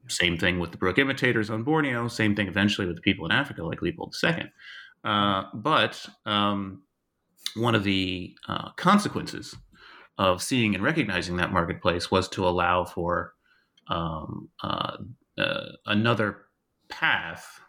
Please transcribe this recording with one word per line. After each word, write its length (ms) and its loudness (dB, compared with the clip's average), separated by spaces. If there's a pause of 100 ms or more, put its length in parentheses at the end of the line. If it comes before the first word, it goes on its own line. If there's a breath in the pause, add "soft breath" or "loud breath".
Same 300 0
thing 220 0
with 120 -4
the 60 -16
Brooke 200 2
imitators 520 2
on 140 -4
Borneo, 460 0
same 260 2
thing 120 0
eventually 380 2
with 120 -4
the 40 -16
people 240 2
in 60 0
Africa 320 -2
like 180 -6
Leopold 300 -4
the 60 -10
Second. 320 0 (560 loud breath)
Uh, 380 2 (100)
but, 520 0 (200)
um, 580 0 (720)
one 180 2
of 120 4
the, 500 0 (140)
uh, 260 -4
consequences 800 0 (600 loud breath)
of 240 4
seeing 340 2
and 80 -2
recognizing 540 0
that 160 0
marketplace 580 0
was 180 4
to 160 -2
allow 380 2
for, 500 -4 (540 soft breath)
um, 600 -6 (120)
uh, 360 -4 (400)
uh, 280 0 (200)
another 520 2 (520)
path 800 -2